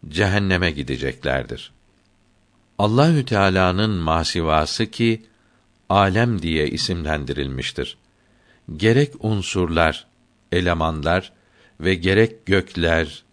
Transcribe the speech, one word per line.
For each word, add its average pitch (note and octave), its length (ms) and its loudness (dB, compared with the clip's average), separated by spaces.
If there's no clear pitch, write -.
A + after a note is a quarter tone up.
Cehenneme F#2 600 0
gideceklerdir. C2 1000 -6
Allahü B2+ 480 4
Teala'nın G2 680 2
masivası E2 960 0
ki A2+ 400 -2
alem G2+ 520 4
diye D#2 260 0
isimlendirilmiştir. C#2+ 1300 -4
Gerek A#2+ 440 2
unsurlar, F2 880 0
elemanlar E2+ 840 0
ve F#2 160 2
gerek F#2+ 500 0
gökler E2+ 880 -2